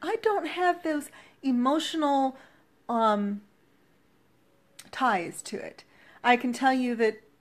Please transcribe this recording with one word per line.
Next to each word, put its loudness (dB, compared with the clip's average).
I -4
don't 0
have 0
those -4
emotional, 0
um, 0
ties -2
to -10
it. -14
I 6
can -2
tell 2
you 0
that 0